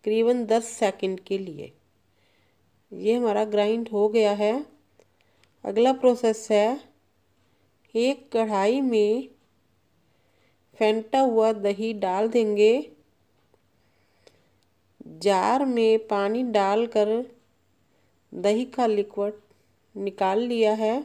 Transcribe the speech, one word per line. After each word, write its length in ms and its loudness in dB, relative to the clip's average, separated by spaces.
करीबन 400 2
दस 240 0
सेकंड 500 -4
के 180 -6
लिए। 340 -12
ये 220 -2
हमारा 320 0
ग्राइंड 440 -2
हो 200 0
गया 240 2
है। 200 0
अगला 300 2
प्रोसेस 580 0
है, 280 2
एक 360 -2
कढ़ाई 500 0
में 480 0
फेंटा 420 0
हुआ 320 2
दही 420 -4
डाल 340 -2
देंगे। 420 4
जार 460 0
में 420 0
पानी 440 -2
डालकर 600 0
दही 340 0
का 200 -2
लिक्विड 540 -4
निकाल 460 -2
लिया 340 0
है। 300 -2